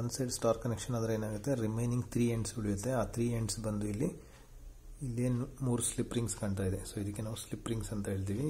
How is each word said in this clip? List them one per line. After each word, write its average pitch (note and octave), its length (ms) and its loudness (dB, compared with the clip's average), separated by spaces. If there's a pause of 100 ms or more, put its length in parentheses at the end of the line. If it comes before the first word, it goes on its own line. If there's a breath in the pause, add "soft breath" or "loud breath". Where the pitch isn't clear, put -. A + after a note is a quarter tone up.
ಒನ್ A#2 140 0
ಸೈಡ್ B2 240 0
ಸ್ಟಾರ್ A2+ 260 6
ಕನೆಕ್ಷನ್ A#2+ 340 0
ಆದ್ರೆ A2+ 200 2
ಏನಾಗುತ್ತೆ, A2 340 0 (140)
ರಿಮೈನಿಂಗ್ A#2+ 480 2
ತ್ರೀ A#2+ 100 6 (100)
ಎಂಡ್ಸ್ A2+ 260 -2
ಉಳಿಯುತ್ತೆ. G#2 300 0 (100)
ಆ - 20 4 (120)
ತ್ರೀ A#2+ 120 2 (120)
ಎಂಡ್ಸ್ A2+ 280 0
ಬಂದು G#2 260 0
ಇಲ್ಲಿ, B2 160 2 (960 loud breath)
ಇಲ್ಲೇನು B2 400 2 (200)
ಮೂರು A#2 240 4
ಸ್ಲಿಪ್ - 280 -2
ರಿಂಗ್ಸ್ A#2 220 0
ಕಾಣ್ತಾ G2 300 2
ಇದೆ. F#2 100 0 (100)
So - 120 -12
ಇದಕ್ಕೆ G2+ 240 -2
ನಾವು A2 180 -6
ಸ್ಲಿಪ್ - 280 -6
ರಿಂಗ್ಸ್ A2 220 -2
ಅಂತ G2+ 200 -2
ಹೇಳ್ತೀವಿ. G2 360 0